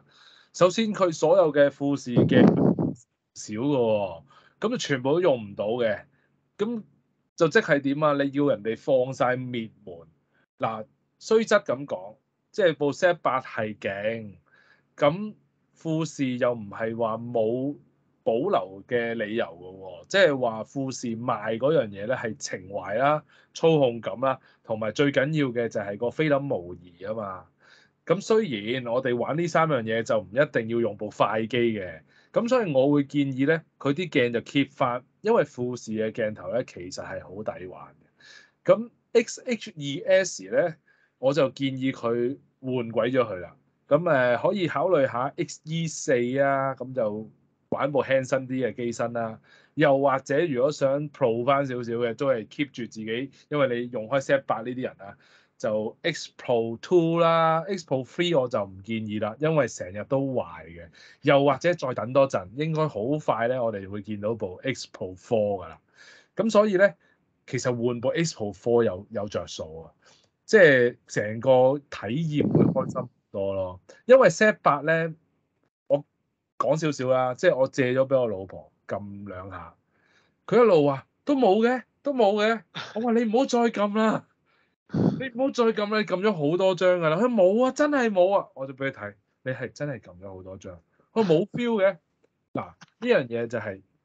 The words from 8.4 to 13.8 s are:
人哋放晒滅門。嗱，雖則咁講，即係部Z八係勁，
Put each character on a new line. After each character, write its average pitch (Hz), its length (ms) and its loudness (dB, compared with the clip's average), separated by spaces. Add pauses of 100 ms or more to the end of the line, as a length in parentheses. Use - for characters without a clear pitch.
人 107 160 0
哋 113 140 -4
放 131 360 0
晒 127 220 0
滅 123 360 -8 (140)
門。 85 220 -18 (520)
嗱， 110 260 -6 (340)
雖 220 240 2
則 165 140 2
咁 139 280 -6
講， 101 300 -10 (360)
即 214 120 -4
係 160 120 4
部 143 160 0
Z 175 240 2
八 131 260 -2
係 107 360 -8
勁， 104 580 -6 (600)